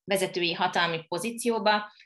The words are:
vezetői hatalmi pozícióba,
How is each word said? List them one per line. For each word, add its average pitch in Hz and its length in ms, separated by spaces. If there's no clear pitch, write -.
vezetői 185 480
hatalmi 170 560
pozícióba, 214 840